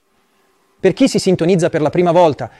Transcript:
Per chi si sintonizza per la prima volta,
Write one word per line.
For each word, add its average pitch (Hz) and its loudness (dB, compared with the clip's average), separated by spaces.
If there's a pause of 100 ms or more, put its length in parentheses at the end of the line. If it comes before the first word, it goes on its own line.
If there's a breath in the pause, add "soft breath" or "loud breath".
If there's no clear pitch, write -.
(800)
Per 190 0
chi 269 0
si 214 -2
sintonizza 175 0
per 160 -4
la 147 -2
prima 175 -2
volta, 156 0